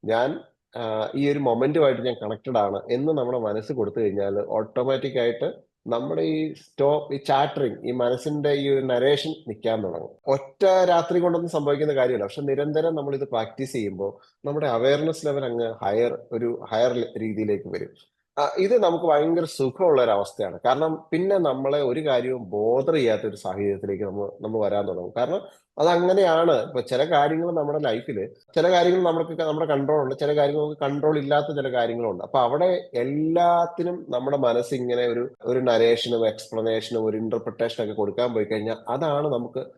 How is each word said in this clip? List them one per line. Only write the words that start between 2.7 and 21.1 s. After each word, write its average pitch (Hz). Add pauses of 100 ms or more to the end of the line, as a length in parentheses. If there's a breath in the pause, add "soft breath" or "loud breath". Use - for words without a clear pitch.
എന്ന് 135
നമ്മുടെ 127
മനസ്സ് 110
കൊടുത്തു 113
കഴിഞ്ഞാൽ 101
ഓട്ടോമാറ്റിക് 127
ആയിട്ട് 117 (160)
നമ്മുടെ 131
ഈ 156
സ്റ്റോപ്പ്, 143
ഈ 139
ചാറ്ററിങ്, 139
ഈ 120
മനസ്സിന്റെ 127
ഈ 139
ഒരു 135
നരേഷൻ 139 (140)
നിൽക്കാൻ 110
തുടങ്ങും. 82 (180)
ഒറ്റ 139
രാത്രി 180
കൊണ്ടൊന്നും 170
സംഭവിക്കുന്ന 147
കാര്യമല്ല, 123
പക്ഷെ 101
നിരന്തരം 147
നമ്മൾ 139
ഇത് 135
പ്രാക്ടീസ് 120
ചെയ്യുമ്പോൾ 98
നമ്മുടെ 147
അവയർനെസ് 143
ലെവൽ 139
അങ്ങ് 117 (100)
ഹയർ, 110 (140)
ഒരു 120
ഹയർ 120 (240)
രീതിയിലേക്ക് 104
വരും. - (180)
ആ, 143
ഇത് 202
നമുക്ക് 170
ഭയങ്കര 160
സുഖമുള്ള 143
ഒരു 113
അവസ്ഥയാണ്. 98
കാരണം 156